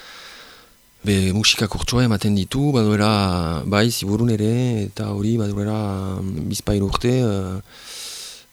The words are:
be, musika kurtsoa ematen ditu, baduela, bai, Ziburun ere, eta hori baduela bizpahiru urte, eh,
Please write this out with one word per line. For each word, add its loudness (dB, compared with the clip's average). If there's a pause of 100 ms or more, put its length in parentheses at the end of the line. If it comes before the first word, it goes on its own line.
(1040)
be, 2
musika 2
kurtsoa 0
ematen 2
ditu, 0
baduela, 2
bai, 4
Ziburun 0
ere, 0
eta -6
hori 0
baduela -2
bizpahiru -2
urte, 0
eh, -2 (880)